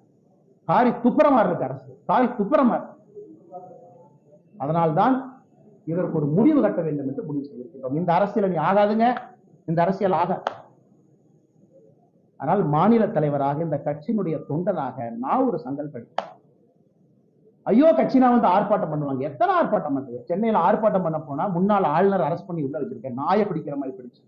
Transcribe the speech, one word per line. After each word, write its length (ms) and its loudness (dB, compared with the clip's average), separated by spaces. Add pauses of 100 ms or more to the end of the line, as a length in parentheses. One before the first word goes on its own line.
(640)
காரி 240 4
துப்புற 400 2
மாதிரி 180 4
இருக்கு 160 -2
அரசு, 420 -10
காரி 200 2
துப்புற 400 0
மாதிரி. 260 -2 (1700)
அதனால்தான் 760 0 (520)
இதற்கு 320 -4
ஒரு 80 0
முடிவு 360 4
கட்ட 200 0
வேண்டும் 260 -4
என்று 160 -6
முடிவு 220 -6
செய்திருக்கிறோம். 500 -10
இந்த 180 0
அரசியல் 360 2
நீ 60 -2
ஆகாதுங்க, 600 2 (500)
இந்த 160 0
அரசியல் 300 2
ஆகாது. 320 0 (1900)
ஆனால் 300 0
மாநில 400 4
தலைவராக 560 0
இந்த 220 -4
கட்சியினுடைய 540 -4 (100)
தொண்டனாக 600 -4
நான் 340 -2
ஒரு 160 -2
சங்கல்பம் 420 -10
எடுத்தேன். 260 -10 (1400)
ஐயோ, 300 6
கட்சினா 460 4
வந்து 80 4
ஆர்ப்பாட்டம் 420 2
பண்ணுவாங்க. 280 -4
எத்தனை 380 -2
ஆர்ப்பாட்டம் 420 0
பண்ணுது? 260 -10
சென்னையில 480 2
ஆர்ப்பாட்டம் 320 2
பண்ண 160 -2
போனா 280 -4
முன்னாள் 360 2
ஆளுநர் 380 2
அரெஸ்ட் 260 -2
பண்ணி 160 -4
உள்ள 160 -6
வச்சிருக்கேன், 340 -8
நாயை 320 0
பிடிக்கிற 300 -6
மாதிரி 220 -10
பிடிச்சு. 300 -20